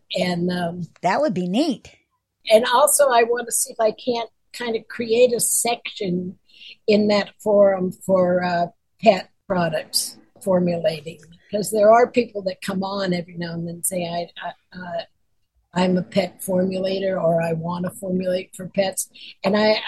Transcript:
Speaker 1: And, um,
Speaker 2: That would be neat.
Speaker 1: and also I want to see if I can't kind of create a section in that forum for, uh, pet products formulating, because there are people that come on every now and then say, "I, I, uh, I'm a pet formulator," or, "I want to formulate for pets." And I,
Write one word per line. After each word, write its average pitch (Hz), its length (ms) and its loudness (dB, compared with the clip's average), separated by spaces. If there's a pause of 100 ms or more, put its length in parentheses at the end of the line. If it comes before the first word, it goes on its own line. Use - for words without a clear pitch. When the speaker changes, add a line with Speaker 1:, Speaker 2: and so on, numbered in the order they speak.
(160)
Speaker 1:
And, 180 360 -2
um, 175 320 -6 (180)
Speaker 2:
That 196 200 0
would 294 120 0
be 180 160 -4
neat. 247 400 -2 (640)
Speaker 1:
and 226 200 8
also 571 380 4
I 233 140 6
want 240 240 -2
to - 40 -14
see - 220 -4
if - 60 -6
I 220 120 2
can't 233 380 -4 (240)
kind 233 220 -4
of - 120 -8
create 240 460 2
a 226 60 0
section 185 1000 -4 (500)
in 208 200 4
that 208 320 0
forum 196 520 4
for, 180 520 2
uh, 175 240 0 (340)
pet 190 300 4 (160)
products 165 720 -2 (260)
formulating, 170 760 0 (320)
because 208 200 -4
there 214 200 4
are 233 200 6
people 220 320 -2
that 185 180 -8
come 190 220 -4
on 190 280 -4
every 175 260 -6
now 170 160 -8
and 170 140 -6
then 170 160 -10
say, 180 220 -4
"I, 170 240 -6 (160)
I, - 340 -16
uh, 175 220 -10 (720)
I'm 185 240 0
a 175 60 -2
pet - 380 -4
formulator," 190 760 -2
or, 165 220 2
"I 165 120 -2
want 175 320 -6
to 180 60 -6
formulate 185 640 -4
for 185 120 -12
pets." 190 420 -4 (340)
And 196 140 2
I, 214 300 2